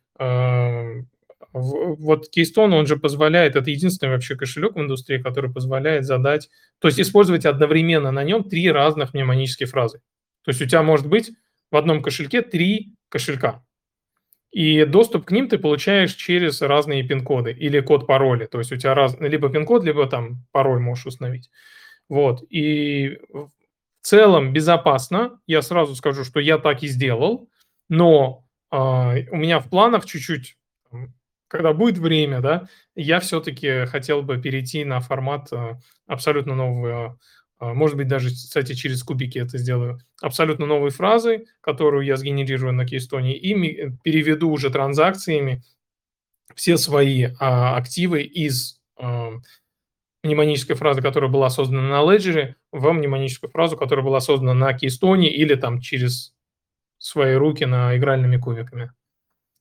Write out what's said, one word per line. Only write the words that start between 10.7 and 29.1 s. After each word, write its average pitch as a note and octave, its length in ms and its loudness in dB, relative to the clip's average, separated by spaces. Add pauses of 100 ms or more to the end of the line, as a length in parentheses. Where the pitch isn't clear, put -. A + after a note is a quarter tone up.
может D#3 260 4
быть A3+ 220 0 (400)
в D3+ 60 0
одном D3+ 260 2
кошельке C#3+ 400 -2
три G3 520 -2 (160)
кошелька. B2+ 520 -4 (880)
И D#3 340 4
доступ F#3+ 400 2
к - 60 -4
ним B3 160 0
ты G#3 100 0
получаешь F3+ 560 0
через F3 480 -2
разные C#3+ 420 2
пин-коды B2+ 480 -2
или C#3+ 280 0
код C#3+ 260 2
пароля. C3 400 2
То - 120 -8
есть A#2 140 -8
у C3 40 -8
тебя C3+ 180 0
раз-, C3 260 4
либо C#3+ 300 0
пин-код, D#3 340 2
либо D3 220 0
там B2 460 -8
пароль C3+ 280 2
можешь B2 260 -6
установить. B2+ 440 -12 (580)
Вот. C3+ 420 0
И D3 680 -2 (140)
в D3 180 -14 (520)
целом F#3 520 6
безопасно. E3 920 0
Я D#3 160 2
сразу D#3 340 0
скажу, C#3 280 -2
что B2+ 160 -4
я D#3 180 4
так D3 260 0
и D3+ 40 -6
сделал. C3+ 600 -2 (420)
Но, D#3 560 4 (240)
а, B2+ 440 0 (180)